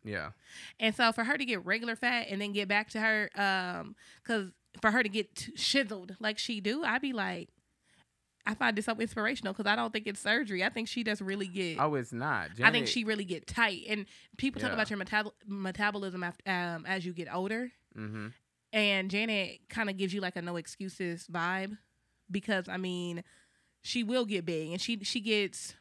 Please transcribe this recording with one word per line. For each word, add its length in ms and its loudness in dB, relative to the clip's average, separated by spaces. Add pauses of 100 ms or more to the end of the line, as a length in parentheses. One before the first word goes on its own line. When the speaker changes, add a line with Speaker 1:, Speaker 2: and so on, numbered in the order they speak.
Speaker 1:
Yeah. 260 -4 (460)
Speaker 2:
And 160 2
so 180 4
for 120 0
her 140 2
to 80 0
get 180 -2
regular 320 0
fat 320 0
and 120 -4
then 120 -2
get 160 0
back 220 2
to 100 -4
her, 300 2 (100)
um, 560 0 (260)
'cause 280 -2 (320)
for 80 6
her 120 4
to 60 2
get 260 -2
t-, 180 -8
chiseled 680 0
like 180 0
she 220 -2
do, 240 0
I'd 160 2
be 140 -2
like, 340 -2 (960)
I 100 2
find 220 4
this 80 0
so 140 0
inspirational 560 -2
'cause 100 -4
I 120 6
don't 180 0
think 120 -2
it's 140 -4
surgery. 420 2
I 60 4
think 200 -2
she 160 -2
does 180 0
really 240 -2
get 340 -2
Speaker 1:
Oh, 140 4
it's 180 0
not. 380 0
Speaker 2:
I 200 6
think 140 4
Speaker 1:
Janet 60 0
Speaker 2:
she 140 0
really 200 0
get 220 -6
tight. 420 2
And 160 -2 (320)
people 240 -2
talk 80 0
Speaker 1:
Yeah. 60 0
Speaker 2:
about 160 0
your 80 -4
metab-, 340 0 (140)
metabolism 760 -2
after, 280 -6
um, 340 0
as 220 -2
you 80 -4
get 180 -6
older. 400 -2 (240)
Speaker 1:
Mm-hmm. 320 -6 (460)
Speaker 2:
And 360 4
Janet 600 0
kinda 240 0
gives 180 0
you, 80 0
like, 160 -2
a 60 -2
no 140 -2
excuses 720 -4
vibe 500 0 (520)
because, 380 0
I 80 -4
mean, 480 -2 (560)
she 240 -2
will 220 2
get 180 0
big. 280 0
And 100 -4
she, 200 -2
she 180 -2
gets 600 0